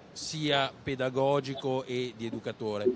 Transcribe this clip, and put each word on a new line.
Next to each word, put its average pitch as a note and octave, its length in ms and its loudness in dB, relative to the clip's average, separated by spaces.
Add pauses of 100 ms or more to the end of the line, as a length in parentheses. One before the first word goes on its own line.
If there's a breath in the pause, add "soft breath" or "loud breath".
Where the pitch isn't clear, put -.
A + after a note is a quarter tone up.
(140)
sia C#3+ 580 0 (100)
pedagogico C3+ 1040 2
e B2 340 -2
di A2+ 80 -4
educatore, A2 720 -2